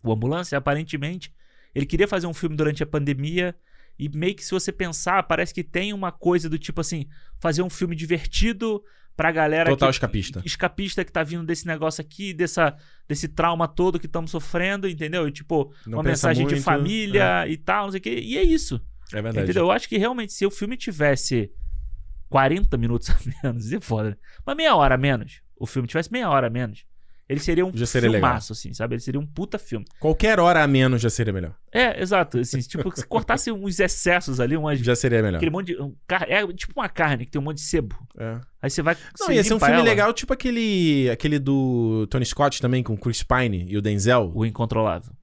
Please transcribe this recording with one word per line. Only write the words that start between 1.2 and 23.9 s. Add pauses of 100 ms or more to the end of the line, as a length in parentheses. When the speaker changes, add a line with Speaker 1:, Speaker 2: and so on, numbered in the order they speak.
Speaker 1:
ele
queria
fazer
um
filme
durante
a
pandemia (440)
e
meio
que
se
você
pensar,
parece
que
tem
uma
coisa
do
tipo
assim: (320)
fazer
um
filme
divertido (340)
pra
galera
Speaker 2:
Total
Speaker 1:
que
Speaker 2:
escapista.
Speaker 1:
escapista
que
tá
vindo
desse
negócio
aqui,
dessa, (320)
desse
trauma
todo
que
tamo
sofrendo,
entendeu?
E,
tipo, (140)
Speaker 2:
Não
Speaker 1:
uma
Speaker 2:
pensa
Speaker 1:
mensagem
de
Speaker 2:
muito,
Speaker 1:
família
Speaker 2:
é.
Speaker 1:
e
tal,
não
sei
o
quê.
E
é
isso. (320)
Speaker 2:
É
verdade.
Speaker 1:
Entendeu?
Eu
acho
que
realmente
se
o
filme
tivesse (800)
quarenta
minutos
<laughs>
a (260)
menos,
é
foda,